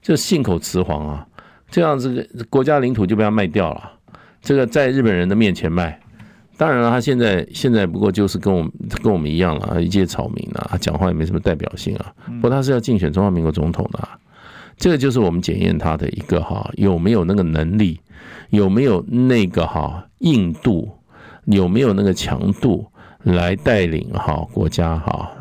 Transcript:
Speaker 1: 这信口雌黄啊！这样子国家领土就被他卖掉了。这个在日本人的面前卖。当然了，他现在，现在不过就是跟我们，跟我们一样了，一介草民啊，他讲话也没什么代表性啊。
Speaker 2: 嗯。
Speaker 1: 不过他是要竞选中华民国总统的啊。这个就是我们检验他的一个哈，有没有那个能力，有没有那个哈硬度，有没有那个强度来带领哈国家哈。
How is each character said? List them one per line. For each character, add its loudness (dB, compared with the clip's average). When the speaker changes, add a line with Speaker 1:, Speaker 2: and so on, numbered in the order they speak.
Speaker 1:
这 2
信 0
口 0
雌 -2
黄 -4
啊！ -10
这 0
样 0
子 -4
国 2
家 2
领 0
土 2
就 0
被 2
他 2
卖 2
掉 0
了。 -14
这 2
个 4
在 2
日 2
本 4
人 2
的 2
面 4
前 -4
卖。 -2
当 0
然 2
了， 2
他 2
现 0
在， 2
现 0
在 4
不 -6
过 2
就 0
是 -4
跟 0
我 2
们， -4
跟 2
我 2
们 -2
一 0
样 2
了， -2
一 0
介 2
草 -6
民 -8
啊， -8
他 -2
讲 -2
话 0
也 0
没 -2
什 -4
么 -2
代 0
表 -8
性 -6
啊。 -10
Speaker 2:
嗯。 -12
Speaker 1:
不 0
过 2
他 0
是 0
要 2
竞 0
选 0
中 0
华 2
民 0
国 0
总 -2
统 -4
的 -8
啊。 -10
这 2
个 4
就 2
是 0
我 4
们 -2
检 -4
验 2
他 -2
的 -4
一 -8
个 0
哈， -6
有 2
没 2
有 2
那 0
个 2
能 0
力， 2
有 4
没 2
有 2
那 2
个 0
哈 -6
硬 2
度， 0
有 4
没 2
有 4
那 2
个 2
强 -2
度 0
来 2
带 2
领 -4
哈 -4
国 0
家 -2
哈。 -6